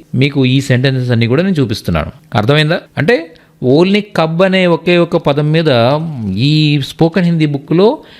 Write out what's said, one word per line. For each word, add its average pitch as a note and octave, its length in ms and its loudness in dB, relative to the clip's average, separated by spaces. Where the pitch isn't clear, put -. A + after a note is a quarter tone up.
మీకు C#3 300 0
ఈ C3 160 2
సెంటెన్సెస్ B2+ 500 0
అన్నీ A#2 160 2
కూడా C#3 160 0
నేను F#3 180 0
చూపిస్తున్నాను. F#2+ 500 -4
అర్థమైందా? D3+ 440 0
అంటే A#3+ 360 -2
only F3+ 360 2
కబ్ E3 260 0
అనే F#3+ 260 2
ఒకే F3 300 0
ఒక E3+ 200 0
పదం D3+ 340 -2
మీద D3 480 2
ఈ D3 440 2
స్పోకెన్ E3 440 0
హిందీ E3 200 0
బుక్లో E3 520 0